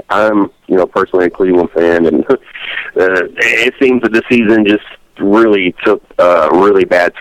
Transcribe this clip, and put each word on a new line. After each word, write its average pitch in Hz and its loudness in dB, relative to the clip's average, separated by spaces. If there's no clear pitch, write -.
I'm, 107 0
you 87 -2
know, 90 2
personally 92 -2
a - -4
Cleveland 87 0
fan, 85 0
and, 76 0
<laughs> - -2
uh, 127 0
it 113 -2
seems 127 0
that 113 -2
the 113 0
season 113 2
just 104 0
really 101 0
took 104 -2
a 85 2
really 95 2
bad 87 0